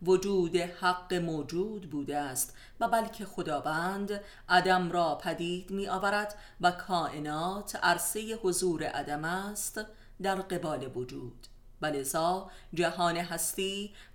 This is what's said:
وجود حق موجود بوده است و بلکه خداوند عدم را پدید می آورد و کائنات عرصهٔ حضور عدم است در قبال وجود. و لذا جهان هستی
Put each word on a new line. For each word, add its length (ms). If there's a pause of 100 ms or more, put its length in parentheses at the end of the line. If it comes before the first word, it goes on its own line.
وجود 540
حق 580
موجود 760
بوده 280
است 360 (260)
و 80
بلکه 380
خداوند 960 (280)
عدم 420
را 240
پدید 560
می 160
آورد 480 (260)
و 100
کائنات 1040
عرصهٔ 680
حضور 400
عدم 400
است 560 (420)
در 140
قبال 600
وجود. 520 (340)
و 40
لذا 640 (220)
جهان 440
هستی 760 (220)